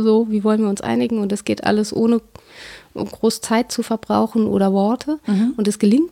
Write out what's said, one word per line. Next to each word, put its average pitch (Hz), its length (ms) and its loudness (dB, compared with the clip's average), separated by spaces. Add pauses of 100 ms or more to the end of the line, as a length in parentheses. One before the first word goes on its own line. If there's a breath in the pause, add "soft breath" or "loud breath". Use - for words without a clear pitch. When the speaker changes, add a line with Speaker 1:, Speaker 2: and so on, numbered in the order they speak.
Speaker 1:
so, 220 280 4
wie 214 140 0
wollen 214 180 2
wir 208 80 2
uns 202 120 -4
einigen 233 380 -2
und 202 120 -2
es 202 140 -4
geht 214 180 -4
alles 208 320 0
ohne 226 240 2 (760 loud breath)
groß - 460 -4
Zeit 233 320 -2
zu 233 120 -4
verbrauchen 220 640 0
oder 196 260 2
Worte. 240 520 0
Speaker 2:
Mhm. 220 300 2
Speaker 1:
Und 214 140 -2
es 208 100 -4
gelingt 254 320 2